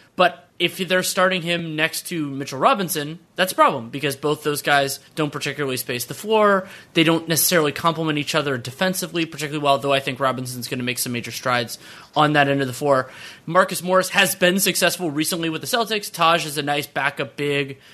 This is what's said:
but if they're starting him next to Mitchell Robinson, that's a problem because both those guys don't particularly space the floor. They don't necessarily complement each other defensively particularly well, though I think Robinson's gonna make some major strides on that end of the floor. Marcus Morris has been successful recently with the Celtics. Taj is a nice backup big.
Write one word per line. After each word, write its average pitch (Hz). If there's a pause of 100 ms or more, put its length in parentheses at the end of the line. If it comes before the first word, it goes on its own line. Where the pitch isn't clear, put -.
(140)
but 175 (140)
if 170
they're 185
starting 185
him 170
next 156
to 156
Mitchell 135
Robinson, 165 (160)
that's 185
a -
problem 147
because 139
both 151
those 147
guys 139 (140)
don't 151
particularly 135
space 123
the -
floor. 208 (280)
They 165
don't 165
necessarily 156
complement 160
each 147
other 143
defensively 170
particularly 151
well, 139
though 139
I 135
think 131
Robinson's 127
gonna 127
make 123
some 123
major 117
strides 120 (360)
on 151
that 147
end 139
of 131
the 127
floor. 131 (340)
Marcus 180
Morris 185
has 190
been 180
successful 180
recently 160
with 160
the 151
Celtics. 220
Taj 165
is 147
a 151
nice 147
backup 143
big. 143 (160)